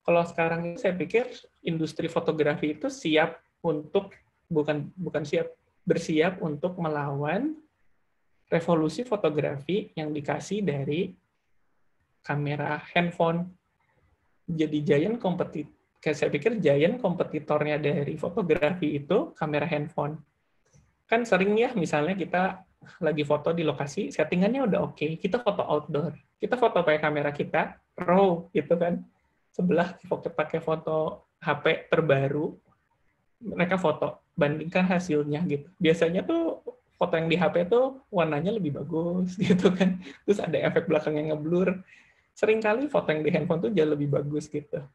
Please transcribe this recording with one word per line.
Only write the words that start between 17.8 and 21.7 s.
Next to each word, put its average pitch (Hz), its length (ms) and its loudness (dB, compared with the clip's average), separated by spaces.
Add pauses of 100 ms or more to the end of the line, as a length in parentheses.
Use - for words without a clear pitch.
fotografi 156 800 0
itu 208 380 0
kamera 147 320 -2
handphone. 147 500 -4 (880)
Kan 233 160 2
sering 202 320 4
ya 226 240 2